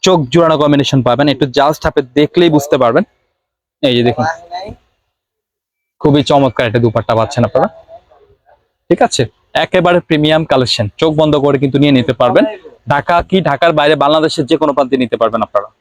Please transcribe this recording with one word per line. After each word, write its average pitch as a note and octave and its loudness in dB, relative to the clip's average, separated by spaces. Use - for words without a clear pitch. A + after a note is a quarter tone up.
চোখ F#3 2
জোড়ানো E3 2
কম্বিনেশন C#3+ 2
পাবেন। B2+ 0
একটু C#3 -2
just C#3+ 0
আপনি D3 -2
দেখলেই E3+ 2
বুঝতে D3 0
পারবেন। B2+ 2
এই B2+ 0
যে A#2+ 0
দেখুন, A#2 -2
খুবই D3 2
চমৎকার C#3 0
একটা A#2+ 0
দুপাট্টা A2+ -2
পাচ্ছেন A2 -2
আপনারা, C#3+ -2
ঠিক E3+ 0
আছে? - -2
একেবারে F3+ 2
প্রিমিয়াম D#3 0
কালেকশন, B2+ 0
চোখ D#3+ 0
বন্ধ D3+ 2
করে C#3+ 2
কিন্তু C3+ 0
নিয়ে C#3+ 4
নিতে B2 -2
পারবেন। B2+ 2
ঢাকা D3 0
কি F#3 2
ঢাকার D#3 0
বাইরে D3 4
বাংলাদেশের D#3 0
যে D#3 0
কোনো D3+ 0
প্রান্তে C3+ -2
নিতে A#2 -2
পারবেন A2+ -2
আপনারা। G#2 -4